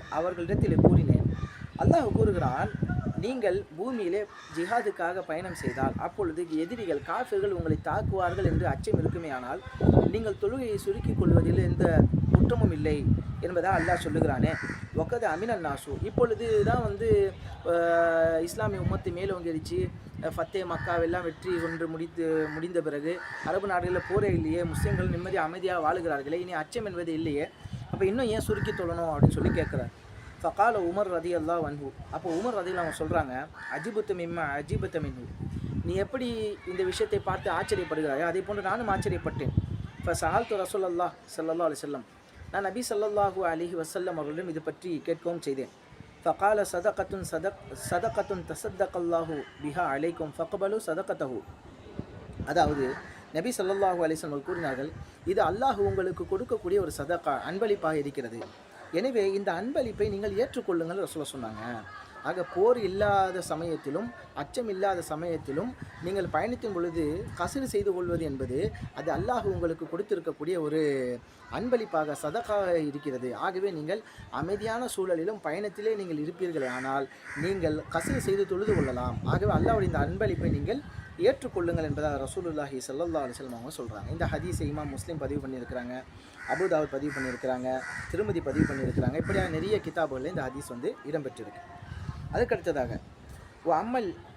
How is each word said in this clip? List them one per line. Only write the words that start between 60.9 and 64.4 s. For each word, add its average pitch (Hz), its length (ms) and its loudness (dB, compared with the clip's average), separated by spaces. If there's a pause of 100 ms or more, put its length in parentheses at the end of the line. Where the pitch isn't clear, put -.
ரசூலுல்லாஹ் 156 380 -4
சொன்னாங்க. 110 260 -8 (640)
ஆக, 175 200 -2
போர் 226 340 6
இல்லாத 190 640 2
சமயத்திலும் 165 720 -4 (220)
அச்சம் 226 360 -6